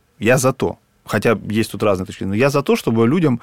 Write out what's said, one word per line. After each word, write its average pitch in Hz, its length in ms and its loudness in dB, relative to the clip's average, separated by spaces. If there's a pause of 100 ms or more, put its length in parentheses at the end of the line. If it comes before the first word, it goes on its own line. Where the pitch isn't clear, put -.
(200)
я 123 180 4
за 127 140 2
то, - 260 -4 (260)
хотя 110 320 0 (120)
есть 107 240 -2
тут 101 100 -8
разные 95 240 0
точки - 140 -16
зрения, 95 160 -4
но - 0 -
я 135 140 2
за 143 120 0
то, 233 140 0
чтобы 113 320 2
людям, 147 340 0